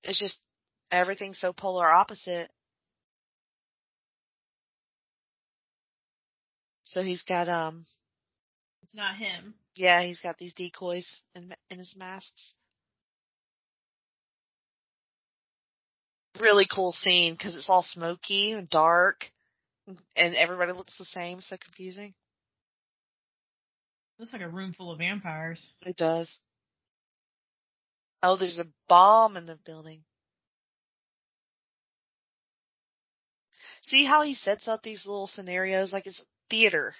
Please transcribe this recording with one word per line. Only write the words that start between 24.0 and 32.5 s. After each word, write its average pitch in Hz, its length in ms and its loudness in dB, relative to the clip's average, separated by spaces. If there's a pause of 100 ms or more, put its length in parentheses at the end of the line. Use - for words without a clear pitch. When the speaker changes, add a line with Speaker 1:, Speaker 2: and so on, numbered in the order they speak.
Speaker 2:
Looks 226 140 -18
like 208 100 -12
a 170 60 -10
room 185 240 -10
full 175 180 -14
of 156 80 -12
vampires. 170 720 -8 (100)
Speaker 1:
It 180 140 -10
does. 165 440 -2 (1800)
Oh, 185 140 4
there's 180 220 -4
a 170 80 -8 (220)
bomb 202 480 8
in 170 100 -12
the 165 100 -16
building. 160 480 -20 (3750)